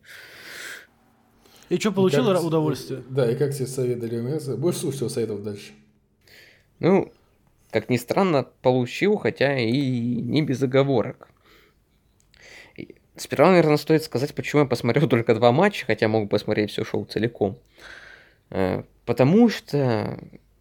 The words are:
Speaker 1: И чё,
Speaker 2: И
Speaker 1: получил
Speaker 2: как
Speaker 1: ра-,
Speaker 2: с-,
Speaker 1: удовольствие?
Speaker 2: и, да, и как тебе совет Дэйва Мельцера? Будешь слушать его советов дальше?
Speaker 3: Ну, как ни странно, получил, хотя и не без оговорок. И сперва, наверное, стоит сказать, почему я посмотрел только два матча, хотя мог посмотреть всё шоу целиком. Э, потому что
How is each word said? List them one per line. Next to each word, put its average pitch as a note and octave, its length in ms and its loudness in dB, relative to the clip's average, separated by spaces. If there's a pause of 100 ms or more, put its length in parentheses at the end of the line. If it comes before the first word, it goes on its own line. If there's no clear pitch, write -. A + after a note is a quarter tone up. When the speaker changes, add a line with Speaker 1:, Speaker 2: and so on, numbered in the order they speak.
(1700)
Speaker 1:
И F3+ 100 -2
чё, A3 120 0
Speaker 2:
И F#3 40 -6
Speaker 1:
получил F#3+ 320 2
Speaker 2:
как F#3+ 80 2
Speaker 1:
ра-, F3 60 0
Speaker 2:
с-, E3+ 40 -4
Speaker 1:
удовольствие? D3+ 560 -2
Speaker 2:
и, A#2+ 80 -16
да, C3 200 0
и A2+ 60 0
как C#3+ 200 -2
тебе B2+ 120 -6
совет B2 320 -4
Дэйва A#2 240 -6
Мельцера? C3+ 340 -6
Будешь E3 200 -2
слушать C#3+ 240 -6
его A2+ 100 -4
советов G#2+ 320 -4
дальше? G#2 300 -12 (1040)
Speaker 3:
Ну, - 340 0 (600)
как A2 180 -2
ни B2+ 60 2
странно, E3 500 0 (160)
получил, C3 540 0
хотя C3+ 420 -2
и A#2 140 0 (480)
не A#2+ 220 0
без C3 200 -2
оговорок. C3+ 640 0 (1500)
И - 180 -16 (220)
сперва, C#3+ 340 4
наверное, D#3 260 6
стоит D3+ 260 2
сказать, C#3 320 -4
почему C#3+ 280 0
я C3 60 0
посмотрел A#2+ 400 0
только A#2 260 4
два A#2+ 180 6
матча, F#3+ 340 2
хотя A2+ 220 2
мог G#2+ 220 0
посмотреть G#2 400 -2
всё G2+ 140 -4
шоу G#2 200 -6
целиком. G#2 540 -2 (920)
Э, F#2+ 320 -2 (240)
потому D#3+ 440 6
что A#2+ 680 -4 (420)